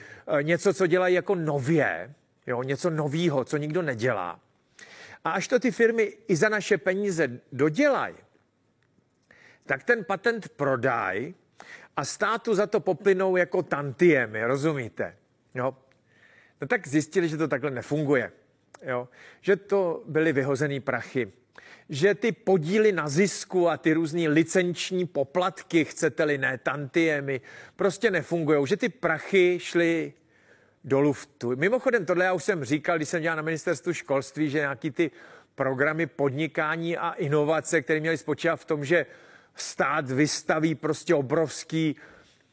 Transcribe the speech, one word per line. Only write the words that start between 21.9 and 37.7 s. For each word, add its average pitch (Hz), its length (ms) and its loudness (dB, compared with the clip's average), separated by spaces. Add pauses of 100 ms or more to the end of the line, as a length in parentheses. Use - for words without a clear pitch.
ty 220 180 -2
podíly 190 600 2
na 156 160 -2
zisku 175 600 2
a 156 80 0
ty 160 160 2
různý 160 360 0
licenční 175 800 2
poplatky, 165 800 0
chcete-li, 151 540 0
ne 131 200 -2
tantiemy, 143 840 -2 (360)
prostě 196 340 0
nefungujou, 156 560 0
že 185 100 0
ty 233 120 -2
prachy 180 720 2
šly 165 520 0 (720)
do 135 160 2
luftu. 127 560 -2
Mimochodem, 220 500 0
tohle 175 180 2
já 185 80 2
už 180 120 -2
jsem 175 200 -2
říkal, 151 320 0
když 156 120 -4
jsem 170 140 -2
dělal 165 140 -2
na 156 60 -6
ministerstvu 160 500 -4
školství, 139 580 -4
že 147 80 -2
nějaký 143 320 -4
ty 156 200 0 (440)
programy 143 520 0
podnikání 156 880 -2
a 170 140 -4
inovace, 151 720 0